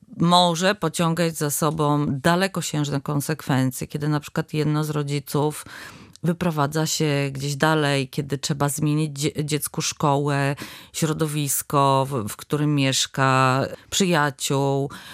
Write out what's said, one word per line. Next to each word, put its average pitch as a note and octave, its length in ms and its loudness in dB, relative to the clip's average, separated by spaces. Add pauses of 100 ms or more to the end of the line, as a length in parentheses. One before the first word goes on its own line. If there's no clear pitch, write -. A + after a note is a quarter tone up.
(180)
może F3 580 4
pociągać E3 600 0
za D3+ 160 -2
sobą D3 580 0
dalekosiężne D3+ 920 0
konsekwencje, C#3 840 -2
kiedy D3 200 -6
na D3+ 120 0
przykład - 340 -6
jedno D3+ 300 0
z D3+ 60 -4
rodziców D3 760 -2 (580)
wyprowadza D#3 640 0
się C#3+ 460 0
gdzieś C#3 240 -6
dalej, C#3+ 540 2
kiedy C#3+ 280 -4
trzeba C#3+ 320 -2
zmienić D3+ 500 0
dzie-, D3+ 260 -2
dziecku D3 360 -4
szkołę, C#3+ 760 0 (380)
środowisko, D3 1160 0
w, A#2+ 200 -4
w - 60 -8
którym D3+ 400 0
mieszka, C3 840 2 (280)
przyjaciół, C#3 1000 2 (240)